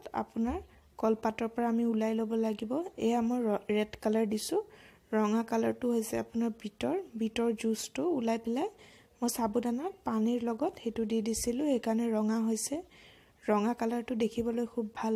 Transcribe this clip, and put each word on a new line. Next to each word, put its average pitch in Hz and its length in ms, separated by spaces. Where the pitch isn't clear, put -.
আপোনাৰ 226 460
কলপাতৰ 220 500
পৰা 240 200
আমি 233 160
ওলাই 220 300
ল'ব 220 200
লাগিব। 220 380
এয়া 233 260
মই 240 180
ৰ-, 214 280
ৰেড 214 320
কালাৰ 220 260
দিছোঁ। 214 340
ৰঙা 214 300
কালাৰটো 226 500
হৈছে 226 260
আপোনাৰ 226 400
বিটৰ, 240 380
বিটৰ 226 380
জুচটো 226 580
ওলাই 233 280
পেলাই 233 300
মই 240 140
সাবুদানাত 240 640
পানীৰ 226 380
লগত 233 360
সেইটো 226 260
দি 220 180
দিছিলোঁ, 233 440
সেইকাৰণে 233 440
ৰঙা 214 300
হৈছে। 226 360
ৰঙা 214 300
কালাৰটো 233 400
দেখিবলৈ 233 520
খুব 226 280
ভাল 220 220